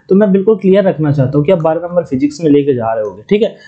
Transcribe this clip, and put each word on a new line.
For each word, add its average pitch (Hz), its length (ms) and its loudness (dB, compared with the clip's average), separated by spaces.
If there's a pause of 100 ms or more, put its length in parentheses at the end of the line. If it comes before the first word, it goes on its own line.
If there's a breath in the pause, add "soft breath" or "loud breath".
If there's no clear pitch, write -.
तो 190 60 2
मैं 202 180 4
बिल्कुल 196 240 2
clear 190 280 2
रखना 151 280 0
चाहता 147 260 -2
हूँ 147 80 0
कि 190 60 2
आप 180 60 2
बारह 160 300 -2
number 175 160 -2
physics 143 360 -4
में 160 100 2
लेके 143 240 2
जा 113 200 -4
रहे 107 100 -4
होगे, 101 180 -12
ठीक 208 200 0
है? 175 140 -4 (120)